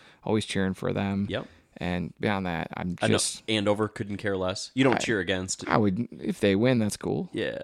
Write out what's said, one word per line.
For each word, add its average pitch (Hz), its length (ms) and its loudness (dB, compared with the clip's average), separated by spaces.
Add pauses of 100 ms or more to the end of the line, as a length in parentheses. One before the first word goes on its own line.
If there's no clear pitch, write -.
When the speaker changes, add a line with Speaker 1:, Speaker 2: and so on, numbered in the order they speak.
(240)
Speaker 1:
always 107 200 2
cheering 95 300 0
for 95 180 -2
them. 98 380 0
Speaker 2:
Yep. 104 160 -6 (300)
Speaker 1:
And 87 420 -4
beyond 98 280 -2
that, 82 300 -4
I'm 87 260 -4
Speaker 2:
Ano- 107 120 4
Speaker 1:
just - 340 -2
Speaker 2:
Andover 104 380 2
couldn't 101 300 -8
care 98 200 -2
less. 92 380 -4
You 131 80 2
don't 131 140 6
Speaker 1:
I, - 20 0
Speaker 2:
cheer 110 220 0
against. 92 480 -2
Speaker 1:
I - 80 4
would, 107 340 2
if - 300 -6
they 98 160 6
win, 120 240 4
that's 104 160 0
cool. 147 360 -4
Speaker 2:
Yeah. 71 320 -4